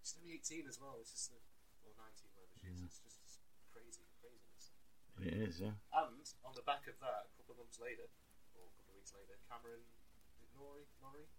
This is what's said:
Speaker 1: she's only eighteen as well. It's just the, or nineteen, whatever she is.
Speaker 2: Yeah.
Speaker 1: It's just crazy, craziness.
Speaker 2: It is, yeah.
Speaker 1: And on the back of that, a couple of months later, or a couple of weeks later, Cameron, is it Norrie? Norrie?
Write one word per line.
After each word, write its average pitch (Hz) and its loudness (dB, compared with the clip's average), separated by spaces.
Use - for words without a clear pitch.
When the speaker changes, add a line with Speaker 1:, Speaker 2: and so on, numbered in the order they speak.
Speaker 1:
she's - 0
only 170 -6
eighteen 156 2
as 131 -6
well. 135 -4
It's 113 -8
just - 2
the, - -6
or - -8
nineteen, - -8
whatever - -8
she - -8
is. 90 2
Speaker 2:
Yeah. 90 2
Speaker 1:
It's - -6
just - -8
crazy, - -6
craziness. - -8
Speaker 2:
It 95 10
is, 92 8
yeah. 104 6
Speaker 1:
And 160 10
on 127 -4
the - -2
back 143 8
of 123 -4
that, 110 4
a - -14
couple - -10
of 123 -8
months - -8
later, 117 -2
or - -6
a - -8
couple - -14
of - -14
weeks - -10
later, - -10
Cameron, 117 -4
is - -10
it - -10
Norrie? 143 -6
Norrie? 151 -6